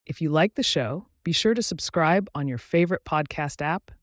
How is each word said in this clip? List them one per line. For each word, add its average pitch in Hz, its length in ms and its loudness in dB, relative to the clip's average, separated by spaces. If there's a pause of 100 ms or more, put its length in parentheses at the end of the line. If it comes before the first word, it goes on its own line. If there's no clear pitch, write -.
If - 160 -6
you 156 80 0
like 160 240 4
the 269 80 -2
show, 143 440 -2 (160)
be 170 100 0
sure 220 200 4
to 226 100 0
subscribe 175 720 0
on 143 140 -2
your 123 100 -4
favorite 175 460 0
podcast 151 560 -4
app 160 300 -4 (120)